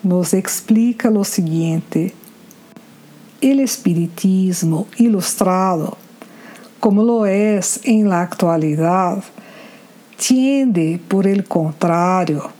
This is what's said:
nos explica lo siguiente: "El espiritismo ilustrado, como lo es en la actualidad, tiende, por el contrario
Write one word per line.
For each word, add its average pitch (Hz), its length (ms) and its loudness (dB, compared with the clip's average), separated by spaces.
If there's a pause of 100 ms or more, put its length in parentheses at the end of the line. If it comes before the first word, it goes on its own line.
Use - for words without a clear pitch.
nos 180 320 0
explica 226 720 0
lo 202 140 2
siguiente: 165 880 -2 (1300)
"El 277 180 2
espiritismo 175 1300 0 (120)
ilustrado, 185 1000 0 (840)
como 208 240 2
lo 233 220 2
es 202 580 0
en 214 260 2
la 175 120 0
actualidad, 170 1000 0 (920)
tiende, 254 920 0
por 190 180 0
el 196 200 0
contrario 170 1160 -2